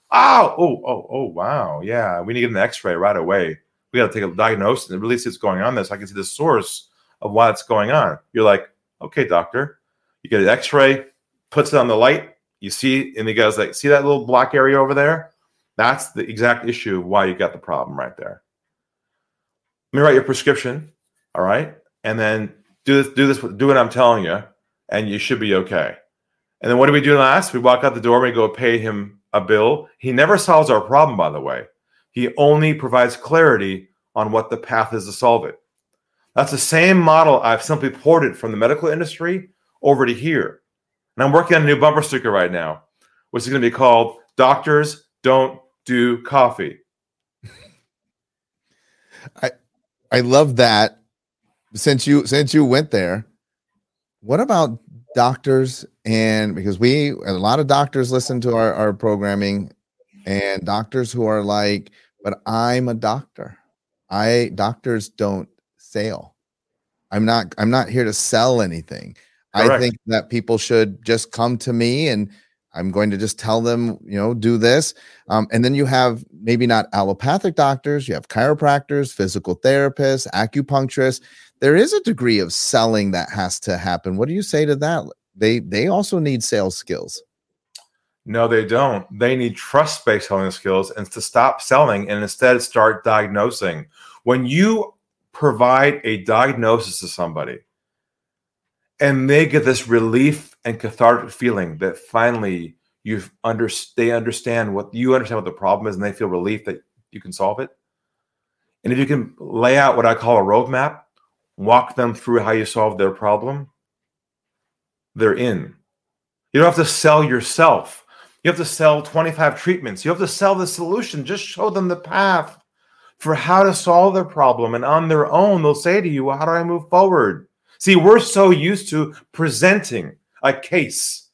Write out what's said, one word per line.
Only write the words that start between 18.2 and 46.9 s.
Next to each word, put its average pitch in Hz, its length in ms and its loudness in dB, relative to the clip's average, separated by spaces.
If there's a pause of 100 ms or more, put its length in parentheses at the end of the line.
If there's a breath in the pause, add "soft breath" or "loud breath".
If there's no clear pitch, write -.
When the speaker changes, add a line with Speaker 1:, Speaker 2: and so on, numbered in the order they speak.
Speaker 1:
Let 139 60 0
me 147 40 4
write 147 120 6
your 135 80 4
prescription, 135 680 -4 (440)
all 87 80 -2
right? 131 320 -2 (280)
And 110 160 -4
then 107 320 -2 (320)
do 139 200 4
this, 135 100 -10
do 143 140 2
this, 135 100 2 (200)
do 135 100 0
what 135 100 4
I'm 113 140 2
telling 117 320 2
you, 87 180 -4 (480)
and 107 180 -4
you 101 120 -6
should - 200 -4
be 104 140 -2
okay." 92 420 -2 (680)
And 120 100 -2
then 123 80 4
what 139 80 6
do 143 60 4
we 147 60 2
do 143 200 4
last? 143 340 2
We 127 60 -4
walk 123 240 4
out 135 100 0
the 117 80 -8
door, 120 180 4
we 127 120 0
go 110 180 2
pay 117 300 -2
him 104 400 -8 (140)
a 104 60 0
bill. 110 480 2 (120 loud breath)
He 127 120 -6
never 156 240 4
solves 156 360 4
our 107 100 4
problem, 139 340 2
by 82 140 0
the 73 100 -8
way. 65 280 -8 (440)
He 123 260 -4
only 151 360 4
provides 123 420 0
clarity 107 760 2 (260)
on 107 160 -2
what 110 180 -2
the 117 80 -6
path 113 380 -4
is 98 100 -8
to 101 60 -14
solve 117 340 2
it. - 140 -14 (760)
That's - 180 0
the 143 60 -4
same 175 400 4
model 156 440 6
I've 113 200 0
simply 147 300 -4
ported 156 440 2
from 113 140 -8
the 107 80 -6
medical 147 320 0
industry 170 600 -6 (340)
over 135 240 2
to 120 60 -2
here. 123 480 -6 (540)
And 123 80 -2
I'm 139 80 2
working 170 260 4
on 156 60 4
a - 20 0
new 147 140 2
bumper 151 220 4
sticker 123 300 -4
right 90 200 2
now, 80 320 -8 (480)
which 120 120 -6
is 123 60 -8
gonna 135 100 -2
be 117 120 0
called 117 460 2 (180)
"Doctors 147 720 2 (160)
Don't 131 360 2 (240)
Do 120 400 0
Coffee." 123 560 0 (2500 soft breath)